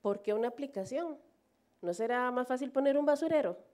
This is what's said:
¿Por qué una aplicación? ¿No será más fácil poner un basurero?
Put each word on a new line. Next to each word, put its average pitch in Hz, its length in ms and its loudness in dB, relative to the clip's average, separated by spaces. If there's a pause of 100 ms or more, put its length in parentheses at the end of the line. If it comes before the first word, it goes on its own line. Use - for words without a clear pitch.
¿Por 202 220 -2
qué 208 100 0
una 226 140 0
aplicación? 269 720 -6 (640)
¿No 175 100 -2
será 240 380 0
más 247 160 -2
fácil 254 240 -2
poner 277 260 4
un 294 80 2
basurero? 294 500 2 (180)